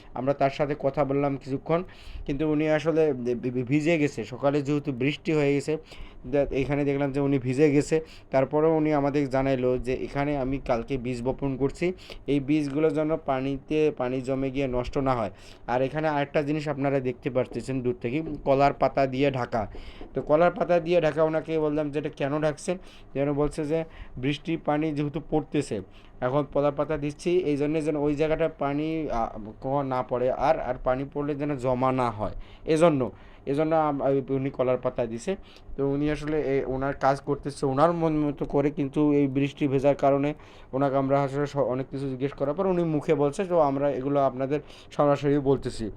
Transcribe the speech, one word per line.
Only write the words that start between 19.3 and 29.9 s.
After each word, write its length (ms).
ঢাকা। 360
তো 80
কলার 300
পাতা 280
দিয়ে 220
ঢাকা, 220
ওনাকে 360
বললাম 320
যে, 80
"এটা 100
কেন 320
ঢাকছেন?" 360
যেন 200
বলছে 320
যে, 180
"বৃষ্টির 480
পানি 260
যেহেতু 380
পড়তেছে, 520
এখন 320
কলার 180
পাতা 260
দিচ্ছি 400
এই 200
জন্যে 240
যেন 140
ওই 200
জায়গাটা 340
পানি, 520
আ, 280
ক-, 220
না 200